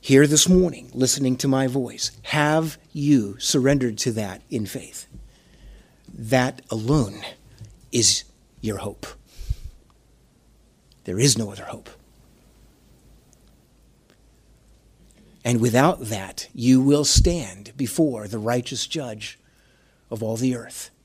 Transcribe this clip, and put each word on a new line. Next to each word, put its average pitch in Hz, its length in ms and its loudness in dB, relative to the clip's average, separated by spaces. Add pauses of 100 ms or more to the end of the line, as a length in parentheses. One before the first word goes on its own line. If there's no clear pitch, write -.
Here 139 220 8
this 147 220 4
morning, 180 460 4
listening 127 420 0
to 143 100 -4
my 135 220 2
voice, 123 420 -4 (140)
have 151 520 0 (160)
you 143 460 2
surrendered 131 600 0
to 127 120 -2
that 107 400 -6
in 107 160 -4
faith? - 400 -14 (1040)
That 127 480 -2 (120)
alone 113 480 -2 (720)
is - 320 2 (360)
your 107 180 -4
hope. 101 280 -10 (2000)
There 92 160 -4
is 120 180 2
no 104 140 -6
other - 140 -14
hope. - 220 -14 (3500)
And 120 160 2
without 123 400 2
that, 104 520 -10
you 131 280 4
will 143 240 2
stand 107 720 0
before 127 500 -2
the 107 140 -6
righteous 120 480 -4
judge 117 500 -10 (720)
of 113 100 -8
all 110 160 -4
the 127 200 0
earth. - 340 -14 (140)